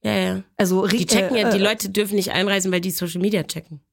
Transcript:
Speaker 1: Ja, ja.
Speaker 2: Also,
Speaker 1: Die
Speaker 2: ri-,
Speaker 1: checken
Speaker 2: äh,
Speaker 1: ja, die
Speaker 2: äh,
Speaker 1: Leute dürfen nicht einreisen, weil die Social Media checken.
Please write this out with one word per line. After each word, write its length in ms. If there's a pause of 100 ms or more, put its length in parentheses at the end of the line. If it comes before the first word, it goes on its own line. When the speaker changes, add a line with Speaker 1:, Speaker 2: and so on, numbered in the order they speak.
Speaker 1:
Ja, 140
ja. 260 (140)
Speaker 2:
Also, 300
Speaker 1:
Die 120
Speaker 2:
ri-, 80
Speaker 1:
checken 300
Speaker 2:
äh, 60
Speaker 1:
ja, 80
die 80
Speaker 2:
äh, 40
Speaker 1:
Leute 280
dürfen 240
nicht 180
einreisen, 400
weil 80
die 100
Social 300
Media 220
checken. 380 (120)